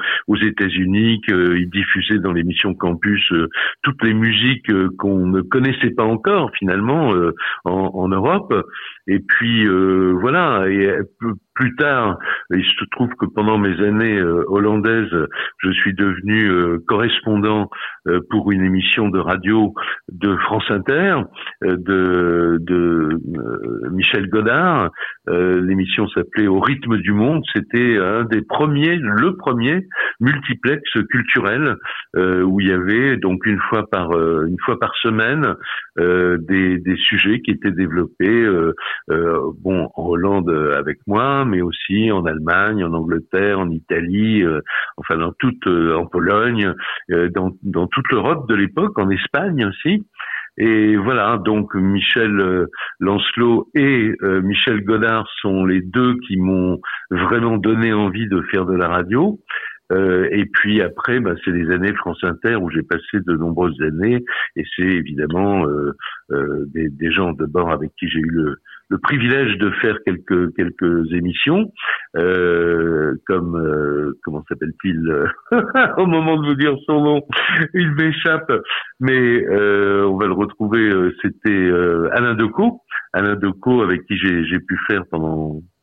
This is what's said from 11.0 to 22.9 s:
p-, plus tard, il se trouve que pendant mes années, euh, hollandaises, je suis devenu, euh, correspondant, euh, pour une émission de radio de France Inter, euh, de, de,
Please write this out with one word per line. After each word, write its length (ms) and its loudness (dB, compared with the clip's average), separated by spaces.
p-, 80 -6
plus 200 -2
tard, 420 0
il 120 2
se 280 0
trouve 180 -2
que 60 0
pendant 320 0
mes 240 0
années, 360 2
euh, 300 2
hollandaises, 680 2
je 120 0
suis 220 0
devenu, 560 0
euh, 380 2
correspondant, 840 0
euh, 120 2
pour 220 0
une 120 2
émission 460 2
de 100 0
radio 540 0
de 260 0
France 320 -2
Inter, 480 0
euh, 140 2
de, 840 2
de, 580 2